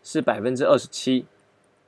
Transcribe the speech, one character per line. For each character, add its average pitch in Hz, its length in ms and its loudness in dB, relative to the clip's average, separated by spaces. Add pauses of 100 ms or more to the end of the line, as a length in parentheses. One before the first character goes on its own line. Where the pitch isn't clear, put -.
是 - 180 -4
百 113 180 0
分 123 160 -2
之 123 100 -4
二 - 120 6
十 - 100 -8
七。 - 380 -2 (640)